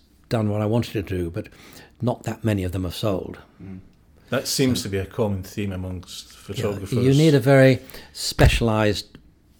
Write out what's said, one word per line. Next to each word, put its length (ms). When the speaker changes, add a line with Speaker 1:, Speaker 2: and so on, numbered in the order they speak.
Speaker 1:
done 220
what 100
I 60
wanted 280
to 80
do, 280
but 180
not 220
that 180
many 220
of 80
them 100
have 140
sold. 420
Speaker 2:
Mm. 160
That 180
seems 320
Speaker 1:
So 40
Speaker 2:
to 40
be 100
a 80
common 380
theme 260
amongst 600
Speaker 1:
Yeah, 220
Speaker 2:
photographers. 380
Speaker 1:
you 100
need 180
a 60
very 400
specialised 1040